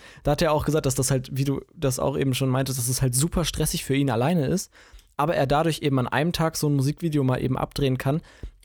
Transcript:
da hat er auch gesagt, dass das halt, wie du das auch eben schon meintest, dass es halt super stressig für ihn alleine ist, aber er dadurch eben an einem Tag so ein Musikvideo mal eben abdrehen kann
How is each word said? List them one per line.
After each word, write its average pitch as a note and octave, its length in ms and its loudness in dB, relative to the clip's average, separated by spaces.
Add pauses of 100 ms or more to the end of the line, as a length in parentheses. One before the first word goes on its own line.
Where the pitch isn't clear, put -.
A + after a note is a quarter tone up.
(240)
da C#3+ 80 2
hat D3 100 0
er D#3 120 2
auch D3 100 2
gesagt, D3+ 220 2
dass C3 100 0
das C3+ 160 0
halt, C3 220 0
wie C3+ 100 -2
du C#3 160 0 (160)
das C3+ 240 -2
auch C#3+ 180 0
eben C3+ 160 0
schon C3 140 0
meintest, C3 320 0
dass A#2+ 80 -4
es B2+ 140 -2
halt B2+ 140 2
super E3 280 0
stressig D#3 400 -2
für C3+ 120 -2
ihn C#3 140 2
alleine C3 380 2
ist, E3 240 -2 (460)
aber D#3 180 0
er D3 100 2
dadurch D3 360 2
eben C3+ 180 2
an B2 80 0
einem D3+ 240 0
Tag D#3+ 240 -2
so D3+ 140 0
ein C#3+ 80 2
Musikvideo D3 480 0
mal B2+ 180 0
eben C3 140 0
abdrehen C3+ 400 -2
kann C#3 240 -2 (440)